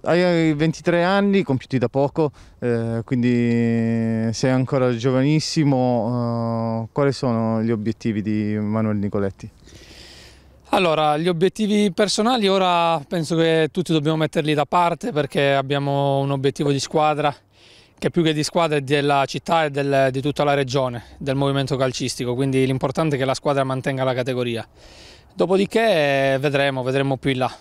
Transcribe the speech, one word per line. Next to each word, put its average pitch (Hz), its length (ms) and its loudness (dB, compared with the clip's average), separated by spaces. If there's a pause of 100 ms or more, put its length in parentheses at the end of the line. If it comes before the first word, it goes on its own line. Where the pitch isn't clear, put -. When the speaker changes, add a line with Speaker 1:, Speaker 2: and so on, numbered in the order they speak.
Speaker 1:
hai, 170 200 2
hai 165 320 2
ventitré 165 480 0
anni, 196 400 2
compiuti 131 360 -2
da 120 100 0
poco, 143 420 0 (300)
eh, 117 440 -2
quindi 117 1300 0
sei 131 200 0
ancora 127 440 0
giovanissimo. 120 1900 0
Eh, 110 80 -12
quali 139 180 0
sono 113 540 0
gli 113 80 0
obiettivi 110 500 -4
di 107 380 -2
Manuel 107 380 -2
Nicoletti? 101 520 -4 (1160)
Speaker 2:
Allora, 156 480 2
gli 160 100 -2
obiettivi 196 640 0
personali 214 560 0
ora 175 600 2
penso 170 260 -4
che 160 380 2
tutti 175 200 -2
dobbiamo 160 260 0
metterli 156 360 0
da 143 120 2
parte 175 440 0
perché 143 420 0
abbiamo 139 680 0
un 139 100 -2
obiettivo 139 400 0
di 139 80 0
squadra 151 560 0 (680)
che - 80 0
più 175 140 0
che 160 100 2
di 151 100 0
squadra 156 360 0
è - 20 -4
della 143 460 2
città 160 400 -2
e 147 40 -2
del, 139 400 2
di 131 120 -4
tutta 147 200 -2
la 147 120 2
regione, 127 480 -2 (160)
del 135 160 -4
movimento 139 420 0
calcistico, 127 580 -4
quindi 131 300 0
l'importante 135 520 -2
è - 20 0
che 131 80 -2
la 131 80 2
squadra 139 280 0
mantenga 131 420 -4
la 131 100 0
categoria. 123 520 -4 (680)
Dopodiché 165 1080 2
vedremo, 139 420 0
vedremo 135 360 0
più 139 140 -2
in 127 40 -2
là, 127 240 -2